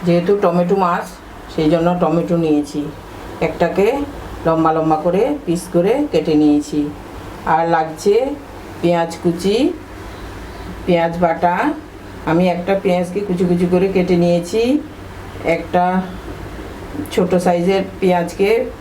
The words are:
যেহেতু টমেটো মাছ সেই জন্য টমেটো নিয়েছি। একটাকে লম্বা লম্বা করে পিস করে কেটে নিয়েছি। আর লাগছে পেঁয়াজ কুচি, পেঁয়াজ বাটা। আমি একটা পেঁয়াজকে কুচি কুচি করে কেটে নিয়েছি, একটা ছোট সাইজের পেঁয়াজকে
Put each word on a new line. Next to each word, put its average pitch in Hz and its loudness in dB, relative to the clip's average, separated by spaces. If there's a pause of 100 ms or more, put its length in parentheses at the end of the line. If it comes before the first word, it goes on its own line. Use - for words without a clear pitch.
যেহেতু 175 4 (120)
টমেটো 175 2
মাছ 180 0 (500)
সেই 156 2
জন্য 170 4 (140)
টমেটো 165 2
নিয়েছি। 147 0 (680)
একটাকে 175 2 (600)
লম্বা 156 4
লম্বা 160 2
করে 180 2 (220)
পিস 175 -2 (120)
করে 175 4 (200)
কেটে 156 2
নিয়েছি। 147 2 (720)
আর 165 2 (120)
লাগছে 160 2 (680)
পেঁয়াজ 170 2 (120)
কুচি, 185 0 (1300)
পেঁয়াজ 170 2 (120)
বাটা। 175 2 (760)
আমি 170 4 (100)
একটা 180 -2 (100)
পেঁয়াজকে 180 0
কুচি 180 0
কুচি 180 2
করে 185 4 (100)
কেটে 180 4
নিয়েছি, 175 2 (920)
একটা 180 0 (1300)
ছোট 175 2 (160)
সাইজের 185 2 (180)
পেঁয়াজকে 180 2 (320)